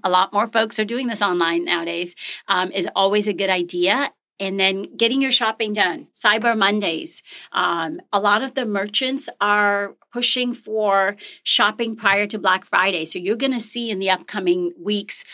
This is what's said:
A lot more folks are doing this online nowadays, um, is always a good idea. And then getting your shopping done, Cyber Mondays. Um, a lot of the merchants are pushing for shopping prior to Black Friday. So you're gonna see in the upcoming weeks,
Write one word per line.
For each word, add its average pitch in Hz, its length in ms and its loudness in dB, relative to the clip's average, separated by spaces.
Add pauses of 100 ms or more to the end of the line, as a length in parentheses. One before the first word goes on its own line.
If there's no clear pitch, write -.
A 190 60 0
lot 185 240 2
more 214 140 0
folks 220 300 0
are 214 80 0
doing 240 220 -4
this 220 140 -6
online 175 420 2
nowadays, 170 520 -4 (340)
um, 185 220 0
is 190 220 -2
always 202 360 2
a 202 40 0
good 185 160 -2
idea. 185 640 0 (300)
And 190 180 -4
then 196 380 0
getting 233 240 2
your 269 100 0
shopping 226 400 0
done, 180 420 0
Cyber 220 440 2
Mondays. 196 640 0 (300)
Um, 170 480 -2 (100)
a 202 80 2
lot 202 220 2
of 262 140 -6
the 254 100 -2
merchants 214 640 -2 (100)
are 202 560 2 (160)
pushing 247 420 0
for 202 600 2 (280)
shopping 220 520 0
prior 208 320 2
to 208 100 -6
Black 190 280 2
Friday. 180 400 0
So 185 140 -4
you're 190 180 -2
gonna 254 240 -2
see 233 280 -2
in 202 100 -4
the 190 100 0
upcoming 180 680 0
weeks, 202 460 -2 (100)